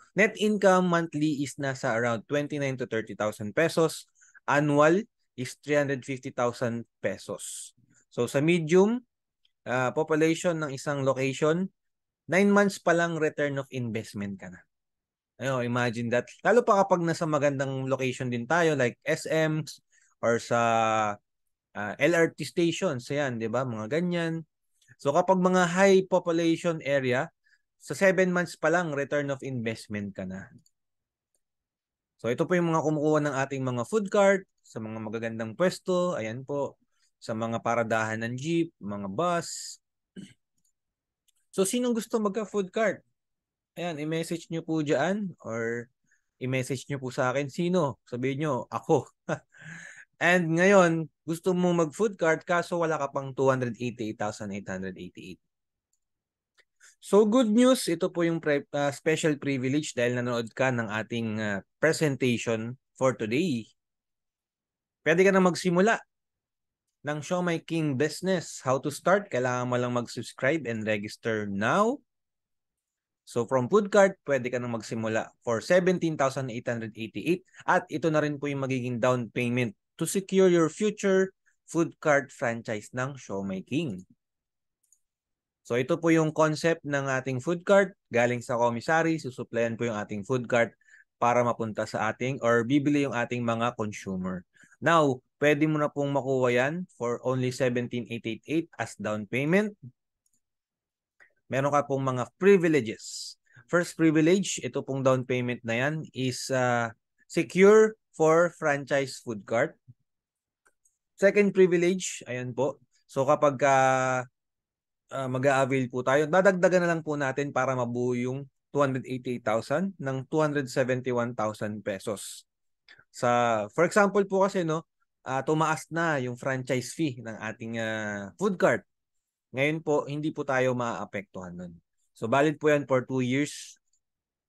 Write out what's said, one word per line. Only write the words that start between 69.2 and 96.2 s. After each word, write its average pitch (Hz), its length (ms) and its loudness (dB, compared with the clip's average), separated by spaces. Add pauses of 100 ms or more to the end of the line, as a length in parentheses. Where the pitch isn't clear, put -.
Kailangan 123 400 -2
mo 123 80 0
lang 123 160 0
mag-subscribe 123 720 -2
and 110 240 -4
register 107 560 -4
now. 135 560 0 (1300)
So, 120 160 -2
from 127 240 0
food 202 240 2
cart, 196 320 6
pwede 127 240 -2
ka 123 80 -4
na 120 160 -6
magsimula 110 560 -4 (160)
for 113 160 0
seventeen 175 560 2
thousand 135 320 0
eight 120 160 -8
hundred 113 320 -6
eighty-eight. 113 480 -4 (240)
At 180 240 2
ito 156 160 -2
na 151 160 2
rin 147 160 -4
po 143 80 -4
yung 139 160 -4
magiging 127 320 -4
down 123 320 0
payment 123 480 -2 (220)
to 165 80 -4
secure 190 440 2
your 170 200 4
future 196 600 0 (340)
food 160 380 -2
cart 139 260 4
franchise 117 640 -6
ng 131 240 -4
Siomai 98 480 -8
King. 120 380 -4 (1600)
So 120 160 0
ito 147 160 0
po 165 160 2
yung 160 220 4
concept 156 500 2
ng 143 240 -2
ating 131 320 -2
food 170 240 -4
cart. 196 320 4 (160)
Galing 120 320 2
sa 120 160 -2
commissary, 160 560 2
susuplayan 117 640 -4
po 120 80 0
yung 107 80 -4
ating 104 300 -8
food 127 180 -2
cart 117 320 2 (400)
para 120 240 4
mapunta 113 480 -2
sa 107 240 -2
ating 127 320 -6
or 117 240 4
bibili 143 400 2
yung 113 80 -6
ating 120 240 -4
mga 117 380 0
consumer. 92 640 -6 (400)
Now, 151 400 2 (160)
pwede 147 240 4
mo 156 160 2
na 147 80 0
pong 143 240 -4
makuha 131 400 0